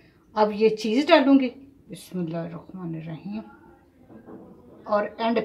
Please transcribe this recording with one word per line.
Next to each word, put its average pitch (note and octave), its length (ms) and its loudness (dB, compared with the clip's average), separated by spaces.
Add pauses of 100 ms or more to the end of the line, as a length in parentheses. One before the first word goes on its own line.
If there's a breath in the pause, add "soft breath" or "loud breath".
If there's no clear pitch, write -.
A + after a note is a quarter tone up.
(360 soft breath)
अब G#3+ 180 2
ये G#3+ 180 2
cheese A#3 360 -2
डालूंगी, C4+ 400 6 (420)
बिस्मिल्लाहिर्रहमानिर्रहीम, E3 1500 -10 (1500)
और G#3 320 -2
एंड A3+ 260 0